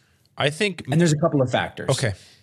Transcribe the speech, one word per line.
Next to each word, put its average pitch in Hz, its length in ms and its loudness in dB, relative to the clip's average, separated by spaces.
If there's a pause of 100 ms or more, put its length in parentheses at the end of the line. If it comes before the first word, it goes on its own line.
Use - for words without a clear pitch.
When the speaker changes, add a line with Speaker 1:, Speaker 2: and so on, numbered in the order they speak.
(380)
Speaker 1:
I 139 120 0
think 180 400 -4
Speaker 2:
And 147 100 2
there's 170 140 4
a 147 40 2
couple 156 240 2
of 123 100 0
factors. 85 380 -2
Speaker 1:
Okay. 113 240 -2 (300)